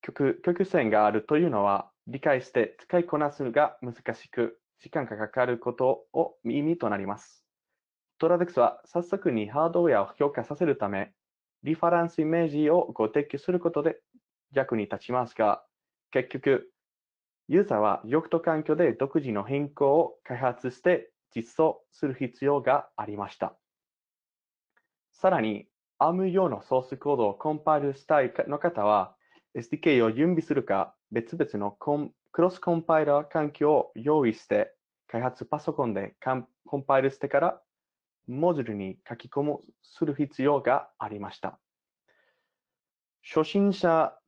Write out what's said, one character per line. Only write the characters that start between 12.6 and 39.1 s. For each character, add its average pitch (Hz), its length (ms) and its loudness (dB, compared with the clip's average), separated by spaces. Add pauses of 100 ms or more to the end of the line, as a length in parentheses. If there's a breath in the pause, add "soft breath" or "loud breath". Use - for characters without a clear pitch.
を 175 240 2
ご 110 140 0
提 143 180 0
供 139 140 -10
す - 120 -6
る 180 80 0
こ 170 120 0
と 147 120 -2
で 156 160 -2 (540)
役 131 240 -2
に 104 80 -2
立 - 220 -10
ち 120 60 -6
ま 123 140 -2
す - 60 -18
が、 - 320 0 (460)
結 127 180 0
局、 - 420 0 (800)
ユ 175 140 4
ー - 20 2
ザ 139 120 0
ー - 20 2
は 104 260 2
玉 147 240 -2
頭 165 120 0
環 156 240 -2
境 156 120 0
で 156 160 2
独 139 240 -4
自 135 160 -2
の 101 100 -2
変 143 280 -4
更 143 280 4
を - 260 0
開 123 120 -10
発 127 340 -4
し - 120 -20
て 175 280 2 (240)
実 113 200 -8
装 - 360 2
す - 160 -6
る 131 80 -4
必 131 300 -8
要 143 160 2
が 131 360 0
あ 107 100 -8
り 104 100 -10
ま 101 140 -8
し - 80 -20
た。 - 180 -6 (1600)
さ - 180 0
ら 160 100 0
に、 110 260 -4 (300)
ア 151 140 4
ー - 20 -2
ム 185 160 -2
用 180 220 2
の 104 100 -6
ソ 131 200 0
ー - 40 -14
ス 135 140 -12
コ 143 160 0
ー - 20 0
ド 110 140 2
を 101 40 -10
コ 156 200 -4
ン 151 60 -8
パ 151 180 2
イ - 20 2
ル 139 140 -2
し - 100 -18
た 151 180 4
い 120 120 -2 (120)
の 143 120 -6
方 - 260 -2
は、 104 320 2 (380 soft breath)
エ 117 80 -8
ス - 80 -14
デ 151 80 -4
ィ - 20 -14
ー - 20 -14
ケ 135 200 4
ー - 20 6
を 110 80 2
準 151 180 2
備 165 120 0
す 147 120 -4
る 131 100 0
か、 98 300 -2 (180)
別 117 260 -6
々 107 260 -4
の 101 60 -2
コ 147 260 -4
ン-、 147 160 -6 (200)
ク 165 100 2
ロ 180 80 4
ス 180 80 -18
コ 175 160 0
ン 165 80 -2
パ 160 200 2
イ 147 40 0
ラ 143 160 4
ー 151 60 -14
環 151 240 -2
境 147 200 2
を - 220 2
用 143 320 2
意 110 80 2
し - 140 -16
て、 104 260 0 (320)
開 117 160 -6
発 127 220 -6
パ 151 160 -6
ソ 156 120 -6
コ 143 140 -2
ン 107 80 -4
で 98 240 -8
カ 131 160 -4
ン-、 123 140 -8 (180)
コ 143 120 -6
ン 135 40 -6
パ 135 160 2
イ 131 40 4
ル 135 80 2
し - 80 -20
て 143 100 -6
か 139 120 2
ら、 170 220 -2 (640)
モ 156 280 0
ジ 139 80 -2
ュ - 20 -4
ー - 40 -6
ル 107 60 -6
に 95 240 -8 (100)
書 117 60 -10